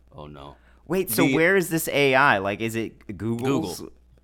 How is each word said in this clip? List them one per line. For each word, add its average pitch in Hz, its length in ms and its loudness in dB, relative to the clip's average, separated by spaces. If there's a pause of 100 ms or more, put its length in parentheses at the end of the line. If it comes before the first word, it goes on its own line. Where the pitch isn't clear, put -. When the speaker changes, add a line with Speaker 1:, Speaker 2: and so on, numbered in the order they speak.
(160)
Speaker 1:
"Oh, 76 60 -16
oh 73 40 -16
no." 71 300 -18 (300)
Speaker 2:
Wait, 185 240 -2
so 175 160 2
Speaker 3:
The 131 80 2
Speaker 2:
where 175 220 4
is 175 120 0
this 160 200 -2
A 135 260 4
I? 131 240 6
Like, 101 220 -2
is 113 160 -4
it 107 420 -8
Google's? 117 640 -2
Speaker 1:
Google. - 120 -16 (320)